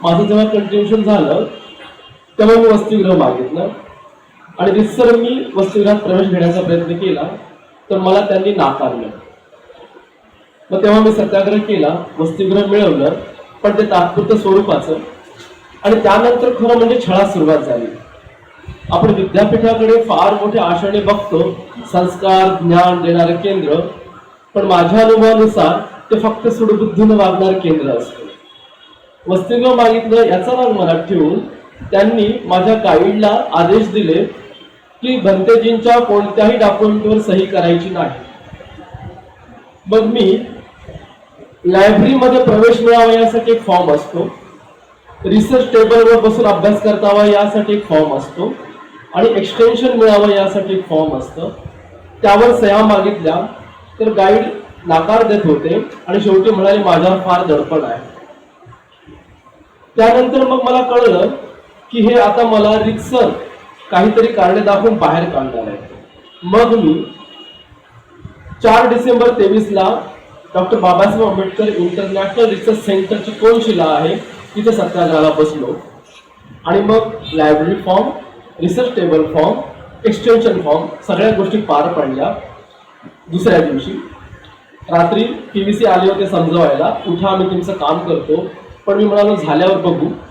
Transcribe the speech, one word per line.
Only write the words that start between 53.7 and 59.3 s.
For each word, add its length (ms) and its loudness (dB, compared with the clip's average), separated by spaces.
तर 100 0
गाईड 360 2
नकार 400 0
देत 180 0
होते 420 -2
आणि 140 -2
शेवटी 300 2
म्हणाले, 320 2
"माझ्यावर 360 2
फार 260 -2
दडपण 380 -2
आहे." 220 -10